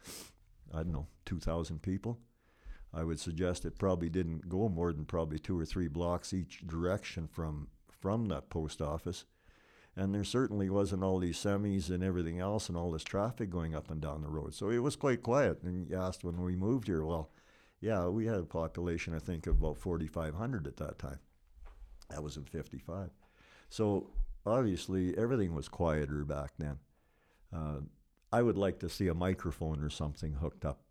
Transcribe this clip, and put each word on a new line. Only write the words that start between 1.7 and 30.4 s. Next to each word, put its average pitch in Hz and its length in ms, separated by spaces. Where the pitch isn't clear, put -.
people. 98 380
I 80 100
would 82 160
suggest 87 460
it 82 120
probably 87 320
didn't 82 400
go 98 200
more 85 240
than 76 120
probably 80 340
two 90 200
or 80 60
three 90 220
blocks 87 460
each 87 320
direction 82 640
from, 76 400
from 110 380
that 73 220
post 78 320
office. 80 440
And 98 180
there 101 100
certainly 101 460
wasn't 98 340
all 92 160
these 87 180
semis 101 520
and 90 140
everything 87 360
else 101 300
and 87 80
all 85 140
this 80 120
traffic 104 460
going 82 260
up 76 140
and 78 100
down 76 220
the 76 80
road. 76 240
So 98 160
it 120 100
was 143 160
quite 123 280
quiet. 120 400
And 90 260
you 90 80
asked 92 260
when 87 180
we 90 140
moved 107 320
here, 82 160
well, 78 280
yeah, 95 280
we 110 180
had 110 140
a 85 40
population, 82 720
I 80 40
think, 82 280
of 76 100
about 76 200
forty-five 82 560
hundred 104 340
at 67 100
that 73 200
time. 69 220
That 76 140
was 73 140
in 71 80
fifty-five. 82 640
So 104 420
obviously 95 720
everything 110 360
was 73 140
quieter 76 580
back 71 320
then. 73 220
Uh, 76 280
I 117 100
would 110 160
like 98 220
to 87 100
see 98 180
a 82 60
microphone 82 680
or 76 80
something 76 440
hooked 76 320